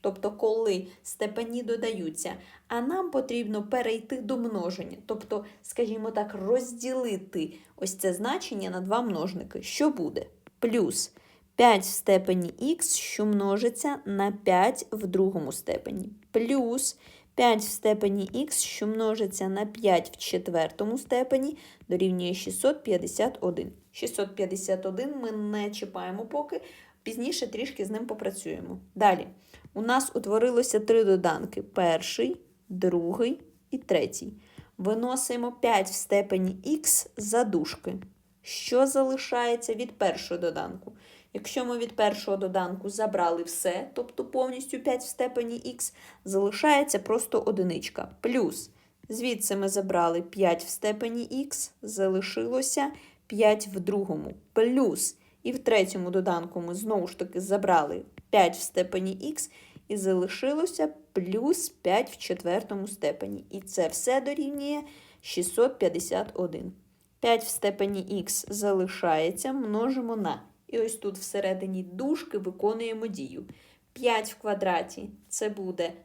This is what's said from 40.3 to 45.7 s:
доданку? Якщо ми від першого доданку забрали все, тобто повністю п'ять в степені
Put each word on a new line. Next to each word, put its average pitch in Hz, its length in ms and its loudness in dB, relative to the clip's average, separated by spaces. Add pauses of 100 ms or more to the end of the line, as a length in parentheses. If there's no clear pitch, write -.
доданку? - 520 -6 (400)
Якщо 247 320 -4
ми 240 120 -2
від 233 180 -4
першого 208 420 2
доданку 190 520 -2
забрали 175 540 0
все, 190 500 -4
тобто - 320 -6
повністю 254 540 -4
п'ять 254 220 0
в - 60 -12
степені 247 720 -4